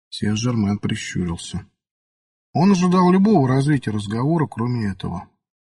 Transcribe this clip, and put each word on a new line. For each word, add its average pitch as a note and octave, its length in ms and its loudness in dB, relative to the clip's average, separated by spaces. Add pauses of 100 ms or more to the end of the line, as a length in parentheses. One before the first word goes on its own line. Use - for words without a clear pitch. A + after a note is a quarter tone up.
Сен-Жермен G#2+ 720 -2
прищурился. - 880 -6 (840)
Он F3+ 180 4
ожидал F3+ 400 4
любого F#3+ 360 4
развития C3+ 440 0
разговора, A#2 560 -2
кроме A#2 400 -4
этого. F#2 400 -8 (500)